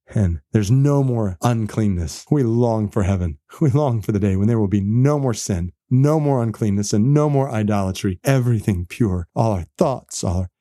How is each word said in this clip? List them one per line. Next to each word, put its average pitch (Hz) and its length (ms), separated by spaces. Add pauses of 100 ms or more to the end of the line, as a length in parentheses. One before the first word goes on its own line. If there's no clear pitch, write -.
(140)
And 87 260 (120)
there's 107 180
no 139 320
more 113 400
uncleanness. 104 880
We 147 120
long 113 460
for 107 140
heaven. 90 360 (220)
We 151 100
long 123 300
for 110 120
the 101 80
day 95 160
when 101 120
there 117 100
will 104 100
be 101 120
no 127 380
more 131 160
sin, 87 380 (180)
no 143 280
more 139 240
uncleanness, 104 520
and 117 180
no 147 160
more 139 220
idolatry. 101 760
Everything 117 600
pure, 90 500
all 113 160
our 90 140 (100)
thoughts, - 480
all 90 140
our 92 120 (100)